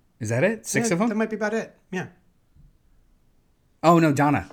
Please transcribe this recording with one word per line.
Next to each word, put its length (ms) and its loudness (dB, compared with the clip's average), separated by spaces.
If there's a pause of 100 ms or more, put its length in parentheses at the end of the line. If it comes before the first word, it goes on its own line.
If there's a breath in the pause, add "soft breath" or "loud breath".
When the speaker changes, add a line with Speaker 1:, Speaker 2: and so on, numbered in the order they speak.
(200)
Speaker 1:
Is 100 -8
that 140 0
it? 240 -2
Six 220 -2
Speaker 2:
Yeah, 40 0
Speaker 1:
of 80 -2
'em? 80 0
Speaker 2:
that 60 -4
might 160 -4
be 40 -6
about 200 -4
it. 200 -8 (160)
Yeah. 160 -8 (1800)
Speaker 1:
Oh, 160 6
no, 120 4
Donna. 420 0